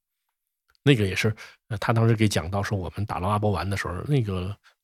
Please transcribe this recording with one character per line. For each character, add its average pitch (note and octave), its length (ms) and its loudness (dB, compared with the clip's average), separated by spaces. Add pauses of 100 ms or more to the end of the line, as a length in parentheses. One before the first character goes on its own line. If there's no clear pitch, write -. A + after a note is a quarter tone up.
(840)
那 C#3+ 120 6
个 G#2+ 120 4
也 F#2 80 -4
是， A2 200 2 (340)
呃， G#2 100 -6
他 - 140 0
当 A2+ 160 4
时 A#2 60 4
给 A2 120 4
讲 F2+ 240 -2
到 G2 120 -2
说， G#2 160 -4
我 F2 180 -6
们 G2+ 80 -4
打 D#2 140 -4
捞 F2+ 100 -2
阿 G#2+ 100 0
波 G#2 120 0
丸 F#2 180 -2
的 G2 80 -2
时 - 100 -4
候， E2+ 80 -6 (120)
那 C#3+ 160 2
个 F#2+ 320 -4 (300)